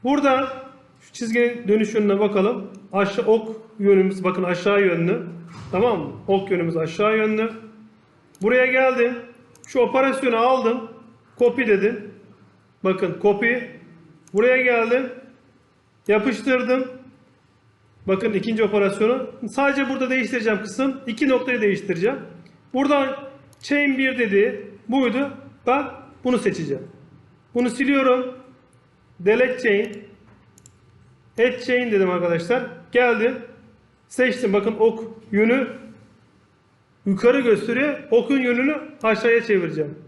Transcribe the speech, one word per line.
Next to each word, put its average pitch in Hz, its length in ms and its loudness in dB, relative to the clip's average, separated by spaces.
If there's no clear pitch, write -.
Burada 269 600 0
şu - 120 -20
çizginin 240 560 -2
dönüş 214 260 2
yönüne 202 260 2
bakalım. 208 500 0
Aşağı, 196 340 0
ok 220 300 0
yönümüz 190 460 4
bakın 185 180 0
aşağı 180 380 0
yönlü. 180 420 0
Tamam 202 280 0
mı? 143 120 -10
Ok 190 220 0
yönümüz 170 260 -2
aşağı 208 400 0
yönlü. 220 340 0
Buraya 247 240 4
geldim. 254 480 2
Şu - 140 -2
operasyonu 254 560 2
aldım. 240 540 0
Copy 240 280 2
dedim. 208 440 0
Bakın 185 380 -2
copy. 208 320 2
Buraya 247 300 2
geldim. 240 500 0
Yapıştırdım. 254 800 0
Bakın 196 260 0
ikinci 220 320 -2
operasyonu. 214 680 0
Sadece 277 380 0
burada 254 220 -2
değiştireceğim 226 500 -2
kısım. 262 460 -4
İki 240 220 -2
noktayı 247 320 0
değiştireceğim. 196 580 -2
Buradan 269 420 0
chain 285 360 0
bir 262 200 -2
dedi. 208 520 0
Buydu. 262 420 0
Ben 269 180 2
bunu 247 140 2
seçeceğim. 170 500 -4
Bunu 240 160 0
siliyorum. 262 640 0
Delete 240 420 2
chain. 214 420 0
Add 240 280 2
chain 247 260 0
dedim 190 180 4
arkadaşlar. 175 520 0
Geldim. 240 460 2
Seçtim. 240 440 0
Bakın 208 260 0
ok 220 260 2
yönü 226 360 2
yukarı 233 340 2
gösteriyor. 240 580 0
Okun 254 300 2
yönünü 254 380 0
aşağıya 226 400 2
çevireceğim. 160 520 -2